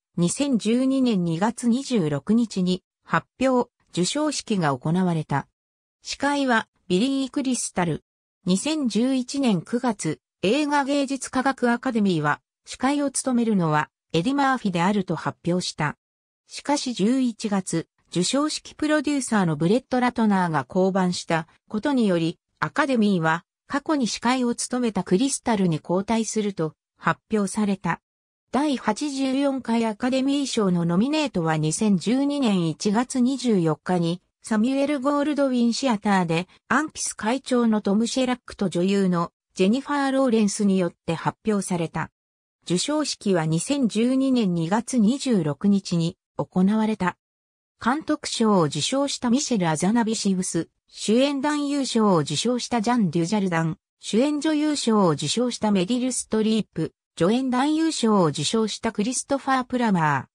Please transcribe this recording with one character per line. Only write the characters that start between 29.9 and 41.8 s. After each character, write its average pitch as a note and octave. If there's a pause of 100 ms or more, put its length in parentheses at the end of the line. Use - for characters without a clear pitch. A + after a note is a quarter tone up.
カ B3+
デ C4
ミ C#4
ー C4
賞 G#3
の F3
ノ E3+
ミ A#3+
ネ D4+
ー A#3
ト F3
は D#3+
二 D#3
千 G#3
十 B3+
二 C#4+
年 G3
一 G3+
月 B3+
二 B3+
十 A#3
四 D#3+
日 F3+
に、 E3+ (220)
サ A3
ミ B3
ュ -
エ C#4
ル・ C#4+
ゴ C#4+
ー C#4+
ル D4
ド C#4
ウ B3+
ィ A#3+
ン A#3
シ C4+
ア A3
タ G3
ー -
で、 E3 (200)
ア B3+
ン D#4
ピ -
ス -
会 A#3
長 A#3+
の G#3+
ト G3
ム・ A3+
シ C4
ェ -
ラ B3
ッ -
ク -
と G3
女 E3+
優 G3
の E3+ (220)
ジ F#3
ェ F#3+
ニ B3
フ -
ァ C#4+
ー・ C4+
ロ C4+
ー B3+
レ A3
ン G3+
ス G#3
に F#3+
よ F3
っ - (140)
て E3
発 -
表 G#3
さ F3+
れ D#3+